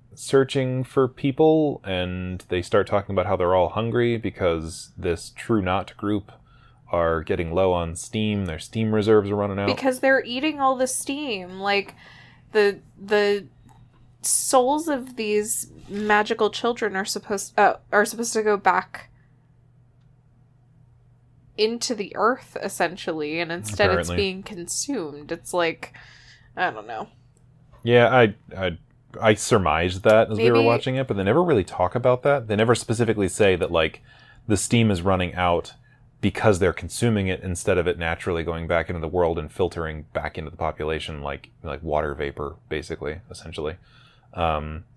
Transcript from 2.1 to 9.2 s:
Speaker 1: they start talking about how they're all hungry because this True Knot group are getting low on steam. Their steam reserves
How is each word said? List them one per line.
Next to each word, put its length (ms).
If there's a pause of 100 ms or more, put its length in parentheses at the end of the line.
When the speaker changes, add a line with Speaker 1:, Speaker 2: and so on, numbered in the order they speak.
Speaker 1:
they 120
start 260
talking 260
about 120
how 100
they're 200
all 140
hungry 480
because 800
this 380
True 260
Knot 360
group 340 (640)
are 300
getting 300
low 200
on 220
steam. 500
Their 140
steam 360
reserves 360